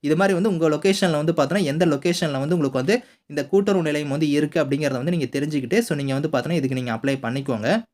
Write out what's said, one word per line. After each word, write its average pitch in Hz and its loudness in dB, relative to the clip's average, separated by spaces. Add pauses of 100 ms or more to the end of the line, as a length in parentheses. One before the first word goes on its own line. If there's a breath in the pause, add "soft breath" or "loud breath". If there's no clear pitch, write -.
இது 147 2
மாதிரி 196 4
வந்து 196 0
உங்க 165 2
லொகேஷன்ல 165 2
வந்து 165 0
பார்த்தோன்னா, 170 2
எந்த 156 2
லொகேஷன்ல 151 0
வந்து 151 0
உங்களுக்கு 135 0
வந்து 185 2 (320 loud breath)
இந்த 143 -4
கூட்டுறவு 196 2
நிலையம் 147 -2
வந்து 151 0
இருக்கு 151 0
அப்படிங்கிறத 139 -2
வந்து 165 -2
நீங்க 139 -2
தெரிஞ்சுக்கிட்டு, 147 -2
so, 196 -2
நீங்க 139 -2
வந்து 151 -2
பார்த்தோன்னா, 151 0
இதுக்கு 131 -2
நீங்க 123 -4
அப்ளை 135 -2
பண்ணிக்கோங்க. 123 -4 (240)